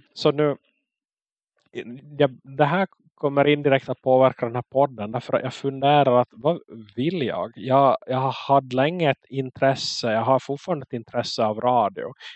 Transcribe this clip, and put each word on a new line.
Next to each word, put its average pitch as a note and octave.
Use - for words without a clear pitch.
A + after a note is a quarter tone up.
så -
nu, C#3+
jag, C#3
det C3+
här F3
kommer C#3+
indirekt C#3+
att B2+
påverka C3
den A#2
här B2
podden, B2
därför B2
att -
jag C3
funderar C3+
att B2
vad D3
vill D#3+
jag? G2+
Jag, C3
jag B2+
har C3
haft C3+
länge D3+
ett -
intresse, C3
jag A2
har B2+
fortfarande C#3+
ett -
intresse A#2
av G#2+
radio. A#2